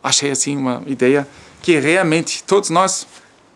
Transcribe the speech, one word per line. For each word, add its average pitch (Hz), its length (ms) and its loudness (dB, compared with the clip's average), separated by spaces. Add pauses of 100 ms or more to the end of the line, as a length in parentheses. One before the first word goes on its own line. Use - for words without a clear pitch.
Achei 139 280 -2
assim 143 260 -4
uma 127 300 -4
ideia 139 400 2 (360)
que 165 160 2
realmente 160 640 0
todos 196 260 0
nós, 180 360 0 (500)